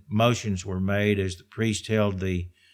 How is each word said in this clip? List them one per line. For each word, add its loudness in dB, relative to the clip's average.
motions 0
were -4
made 2
as -4
the -20
priest -2
held 2
the -2